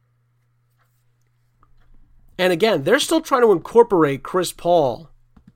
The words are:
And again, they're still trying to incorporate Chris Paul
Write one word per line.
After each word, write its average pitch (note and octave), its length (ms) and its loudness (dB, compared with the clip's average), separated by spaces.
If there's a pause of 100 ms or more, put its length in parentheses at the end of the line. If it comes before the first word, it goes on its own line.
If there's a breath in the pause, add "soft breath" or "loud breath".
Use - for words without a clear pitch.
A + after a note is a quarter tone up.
(2500)
And F#3 140 0
again, E3+ 320 0
they're A3+ 160 2
still D#4+ 200 -2
trying C4+ 220 -2
to A3 100 6
incorporate D#3+ 680 0
Chris F3+ 300 -4
Paul D#3+ 580 -2 (460)